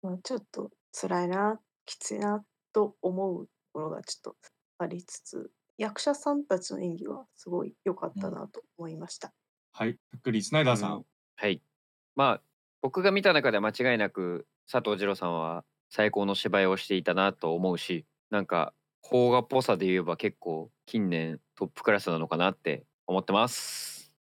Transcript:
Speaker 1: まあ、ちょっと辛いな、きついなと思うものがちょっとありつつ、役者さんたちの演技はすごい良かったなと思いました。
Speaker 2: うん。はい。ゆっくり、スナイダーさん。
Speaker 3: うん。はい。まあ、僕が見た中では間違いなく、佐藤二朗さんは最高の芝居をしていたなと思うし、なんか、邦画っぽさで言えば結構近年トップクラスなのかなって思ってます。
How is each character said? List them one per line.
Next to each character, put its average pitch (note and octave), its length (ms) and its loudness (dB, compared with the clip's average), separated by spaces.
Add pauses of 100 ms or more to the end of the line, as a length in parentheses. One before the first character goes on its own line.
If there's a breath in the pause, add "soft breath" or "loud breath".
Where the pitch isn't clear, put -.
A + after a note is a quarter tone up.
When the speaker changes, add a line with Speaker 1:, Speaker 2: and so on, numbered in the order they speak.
Speaker 1:
ま F#3+ 100 -6
あ、 F#3 100 -6
ち - 120 -6
ょ - 20 -4
っ G3+ 140 -8
と - 200 -10 (220)
辛 F3+ 320 -2
い F3 40 0
な、 G3+ 320 0 (260)
き - 100 -14
つ - 200 -8
い - 20 -4
な G#3 260 -2 (280)
と G#3 280 2
思 F#3 400 -2
う - 80 -14 (240)
も D3 80 -8
の D#3 100 -6
が E3 120 -8
ち - 240 -12
ょ - 40 -10
っ - 40 -20
と - 20 -20 (420)
あ F3 80 -2
り F3 180 -8
つ - 160 -16
つ、 - 300 -12 (280)
役 G#3+ 220 -4
者 C#4+ 140 2
さ C#4+ 200 -2
ん C#4+ 100 -2
た F#3+ 140 2
ち F3+ 120 -8
の G3 100 -6
演 F3 160 -4
技 F#3 100 -10
は - 200 -10 (100)
す - 120 -20
ご F3 160 -2
い G#3+ 100 -10 (100)
良 F3+ 100 0
か - 140 -8
っ - 120 -10
た F#3+ 100 -4
な - 180 -10
と - 140 -16 (140)
思 E3+ 120 -10
い D#3+ 80 -10
ま D#3 120 -12
し - 100 -14
た。 - 100 -14
Speaker 2:
う - 20 -18
ん。 - 20 -20 (400)
は A2 140 -4
い。 A#2+ 120 -4 (140)
ゆ - 60 -18
っ - 20 -18
く B2 120 -2
り、 A2 100 2
ス - 100 -6
ナ D#3 80 4
イ D3+ 40 4
ダ B2 100 6
ー - 20 0
さ G2+ 120 -2
ん。 D#2+ 80 -4
Speaker 3:
う - 20 -10
ん。 - 60 -14 (320)
は G#2 120 0
い。 F#2 140 -2 (540)
ま C3+ 160 4
あ、 - 100 -2 (400)
僕 C3+ 200 -2
が F#3+ 100 6
見 G3 100 2
た G3 100 6
中 C#3 200 4
で G#2+ 60 2
は G#2+ 140 2
間 B2+ 200 2
違 - 20 4
い A2+ 40 0
な G#2 120 2
く、 F2+ 360 -4 (240)
佐 B2+ 140 0
藤 G#2 160 2
二 G2+ 60 2
朗 G2 80 2
さ F#2+ 140 -4
ん E2+ 60 0
は E2 300 -4 (260)
最 G#2+ 200 2
高 G2+ 160 0
の G2 80 0
芝 G2 280 2
居 F#2+ 40 6
を F#2+ 100 4
し - 120 -8
て G2 80 2
い F2 80 -2
た F2+ 100 2
な F#2+ 180 4
と E2 220 -2
思 F2+ 180 2
う E2+ 60 -2
し、 E2+ 260 -4 (260)
な G#2 100 0
ん F#2 60 -6
か、 E2 280 0 (340)
邦 B2 220 6
画 B2 80 6
っ A#2 80 0
ぽ C3 160 2
さ A2+ 140 4
で F#2+ 100 0
言 F#2 100 4
え F#2 40 4
ば E2 160 -2
結 - 240 -4
構 E2 300 -6 (160)
近 G#2 220 0
年 D#2+ 320 -2 (140)
ト G2 120 -4
ッ - 20 -8
プ - 160 -16
ク A2+ 80 6
ラ G2+ 80 4
ス F#2 100 -4
な E2 80 0
の D#2+ 80 -2
か E2 100 -2
な F2+ 140 4
っ F#2+ 60 -6
て - 280 -4 (220)
思 F#2 140 0
っ - 40 -10
て - 80 0
ま A2 140 6
す。 - 480 -8 (260)